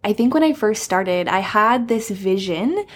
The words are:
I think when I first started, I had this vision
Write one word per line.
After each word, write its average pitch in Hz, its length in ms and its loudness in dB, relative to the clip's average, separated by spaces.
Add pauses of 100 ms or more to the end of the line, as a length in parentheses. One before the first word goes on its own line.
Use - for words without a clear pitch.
I 208 80 0
think 240 200 2
when 311 80 4
I 311 120 2
first 220 300 -2
started, 185 440 0
I 185 120 0
had 233 500 2
this 220 200 -2
vision 190 760 -2 (100)